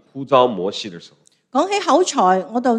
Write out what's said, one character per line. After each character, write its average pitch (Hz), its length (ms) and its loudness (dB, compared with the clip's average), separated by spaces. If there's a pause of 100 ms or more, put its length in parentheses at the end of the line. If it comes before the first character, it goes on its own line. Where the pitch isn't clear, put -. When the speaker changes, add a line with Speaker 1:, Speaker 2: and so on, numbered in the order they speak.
(120)
Speaker 1:
呼 135 120 -12
召 127 220 4
摩 101 260 -4
西 - 160 -10
的 87 100 -14
时 - 140 -20
候。 - 480 -8
Speaker 2:
講 359 100 0
起 403 160 -2
口 320 180 4
才， 190 480 2
我 240 80 -4
就 247 180 0